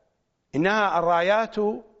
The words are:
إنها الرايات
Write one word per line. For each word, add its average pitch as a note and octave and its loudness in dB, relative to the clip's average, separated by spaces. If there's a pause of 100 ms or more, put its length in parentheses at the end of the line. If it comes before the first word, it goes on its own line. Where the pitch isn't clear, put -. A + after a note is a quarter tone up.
(540)
إنها F#3 0
الرايات F3+ 0 (440)